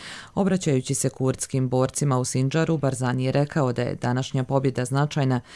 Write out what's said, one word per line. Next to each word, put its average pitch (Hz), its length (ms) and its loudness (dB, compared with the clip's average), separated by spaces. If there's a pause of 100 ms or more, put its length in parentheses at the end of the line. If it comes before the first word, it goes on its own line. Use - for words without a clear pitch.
(360)
Obraćajući 175 580 2
se 131 160 0
kurdskim 131 600 -2
borcima 131 480 2
u 127 80 0
Sinjaru, 156 520 2
Barzani 127 480 0
je 131 60 0
rekao 139 420 2
da 123 80 -2
je 104 140 -2
današnja 127 480 -2
pobjeda 135 420 0
značajna 135 560 0 (140)